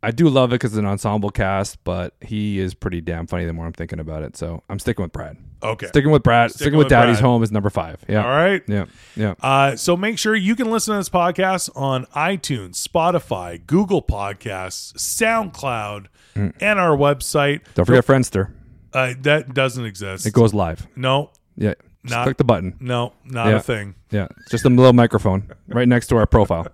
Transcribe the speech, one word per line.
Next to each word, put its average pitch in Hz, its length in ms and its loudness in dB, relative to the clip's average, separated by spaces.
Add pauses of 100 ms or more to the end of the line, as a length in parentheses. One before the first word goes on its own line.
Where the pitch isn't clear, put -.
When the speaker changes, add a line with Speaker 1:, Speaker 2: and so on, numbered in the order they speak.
Speaker 1:
I 110 60 -2
do 151 180 2
love 131 240 2
it 123 60 0
'cause 117 140 -4
it's 110 60 -2
an 104 60 -2
ensemble 101 460 -2
cast, 98 540 -4
but 90 360 -6
he 104 380 -6
is 92 160 -4
pretty 90 260 -8
damn 85 280 -8
funny 85 180 -6
the 82 60 -6
more 82 140 -8
I'm 82 60 -10
thinking 80 280 -10
about 78 240 -10
it. - 120 -14
So 80 320 -10
I'm 101 120 -8
sticking 107 240 -4
with 80 80 -12
Brad. 80 240 -12 (260)
Speaker 2:
Okay. 110 240 -6
Speaker 1:
Sticking 147 240 2
with 147 140 4
Brad. 117 260 4
Speaker 2:
Sticking - 140 -12
Speaker 1:
Sticking 147 140 2
with 147 80 6
Speaker 2:
with 135 40 0
Speaker 1:
Daddy's 120 280 6
Speaker 2:
Brad. 120 120 4
Speaker 1:
Home 120 140 4
is 104 80 -4
number 101 180 0
five. 85 380 -8
Yeah. 107 160 0
Speaker 2:
All 120 120 -2
right. 185 300 2
Speaker 1:
Yeah. 101 200 -2 (300)
Yeah. 107 240 -2
Speaker 2:
Uh, 135 360 2
so 175 200 0
make 208 220 -4
sure 220 160 -2
you 208 220 0
can 226 160 -2
listen 220 200 -2
to 208 60 -2
this 185 100 -4
podcast 180 680 0
on 135 300 -4 (100)
iTunes, 147 680 -6
Spotify, 110 800 -4
Google 185 380 0
Podcasts, 101 920 -8
SoundCloud, 131 1120 -4 (280)
Speaker 1:
Mm. 101 260 -2
Speaker 2:
and 208 200 0
our 165 160 4
website. 143 640 0 (140)
Speaker 1:
Don't 90 100 4
forget 123 200 6
Speaker 2:
Don't 135 180 6
Speaker 1:
Friendster. 95 260 -2 (440)
Speaker 2:
Uh, 127 300 -2
that 143 320 0
doesn't 127 300 -2
exist. 98 420 -8
Speaker 1:
It 110 80 -2
goes 113 180 6
live. 87 340 -2 (100)
Speaker 2:
No. 131 340 -2 (260)
Speaker 1:
Yeah. 104 180 -2 (300)
Just 120 120 -6
Speaker 2:
Not 120 80 -2
Speaker 1:
click 135 140 -2
the 147 60 6
button. 95 360 2
Speaker 2:
No, 120 320 -4 (120)
not 120 220 -4
Speaker 1:
Yeah. 107 100 4
Speaker 2:
a 107 40 0
thing. 101 340 -6 (160)
Speaker 1:
Yeah. 101 160 -2 (140)
It's - 100 -16
just 117 140 -4
a 131 40 6
little 127 240 8
microphone 107 520 4 (240)
right 123 180 0
next 120 220 2
to 127 80 2
our 107 100 4
profile. 90 480 0